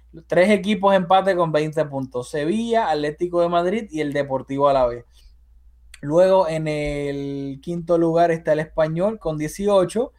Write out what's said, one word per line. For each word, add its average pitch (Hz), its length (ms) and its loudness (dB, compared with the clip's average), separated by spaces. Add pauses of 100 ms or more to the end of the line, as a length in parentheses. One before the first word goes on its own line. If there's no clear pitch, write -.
(260)
tres 175 220 4
equipos 196 460 2
empate 190 420 2
con 165 160 0
veinte 156 320 0
puntos, 135 460 -8
Sevilla, 214 600 -2
Atlético 156 520 -2
de 170 80 0
Madrid 185 400 0
y 156 100 -6
el 147 140 -4
Deportivo 139 540 0
Alavés. 127 360 0 (960)
Luego 175 480 4
en 160 200 -4
el 143 920 -6
quinto 170 380 -2
lugar 170 320 2
está 160 240 0
el 151 60 0
Español 165 580 -2
con 156 180 -6
dieciocho 196 840 0